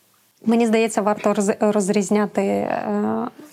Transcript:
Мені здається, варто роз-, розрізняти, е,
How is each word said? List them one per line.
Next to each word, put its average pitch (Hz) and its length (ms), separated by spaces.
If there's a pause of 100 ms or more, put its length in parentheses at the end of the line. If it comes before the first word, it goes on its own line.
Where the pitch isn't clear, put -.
(460)
Мені 233 200
здається, 220 360
варто 208 300
роз-, 208 400
розрізняти, 208 720
е, 208 840 (240)